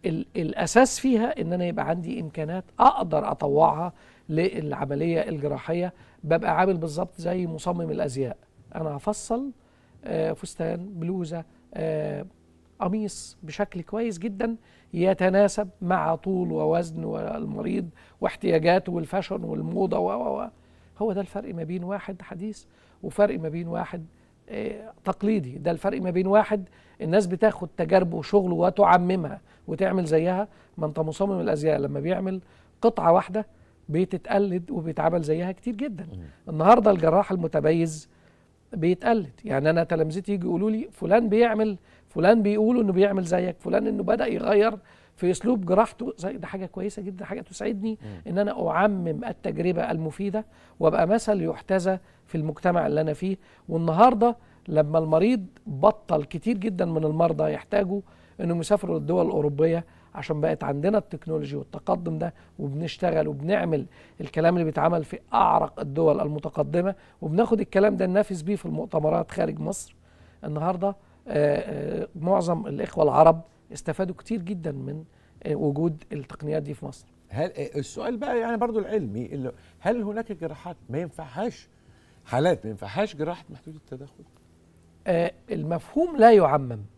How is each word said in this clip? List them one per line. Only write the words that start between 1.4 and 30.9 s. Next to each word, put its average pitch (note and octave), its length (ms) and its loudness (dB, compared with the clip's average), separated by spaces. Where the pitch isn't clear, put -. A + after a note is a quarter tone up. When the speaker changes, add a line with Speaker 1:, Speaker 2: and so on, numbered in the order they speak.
Speaker 1:
إن E3 120 -2
أنا F3+ 140 -2
يبقى - 220 -4
عندي E3 320 -4
إمكانات D#3+ 440 -8
أقدر E3+ 500 4
أطوعها D3+ 640 2
للعملية D#3 1000 -2
الجراحية. D#3+ 640 -4
ببقى F3 340 2
عامل F#3 180 4
بالظبط E3 440 -6
زي F3 260 -4
مصمم E3 440 -4
الأزياء، C3 460 -4
أنا D#3 220 -6
هفصل، A#3 540 -4
آه، D#3+ 280 -2
فستان، E3+ 640 -8
بلوزة، E3+ 500 -6
آه، D3+ 520 -4
قميص G3+ 640 -4
بشكل F3 400 -6
كويس A3 360 -6
جدا A3+ 380 -4
يتناسب F#3+ 760 2
مع E3+ 320 0
طول F3+ 380 -2
ووزن D#3+ 640 -2
المريض - 720 -6
واحتياجاته F3 720 0
والفاشن F3 520 -6
والموضة E3 540 -2
و، F3+ 120 0
و، - 320 -4
و. - 60 -10
هو G#3 140 -2
ده F#3+ 80 -4
الفرق G3+ 340 -10
ما E3 100 -8
بين F3 200 -8
واحد F#3 380 -10
حديث G3+ 420 -12
وفرق G3+ 380 0
ما D#3+ 80 -6
بين E3+ 200 -6
واحد، E3+ 380 -8
آه، G#3+ 440 -10
تقليدي. F#3+ 540 -2
ده D3+ 120 -2
الفرق G3 320 -2
ما F#3 80 -2
بين F3+ 160 0
واحد G3+ 420 2
الناس F3+ 260 2
بتاخد F#3 500 0
تجاربه E3 400 2
وشغله F3+ 380 2
وتعممها F3 840 4
وتعمل F#3 380 0
زيها. F3 440 2
ما D#3 80 -2
انت D#3 140 -6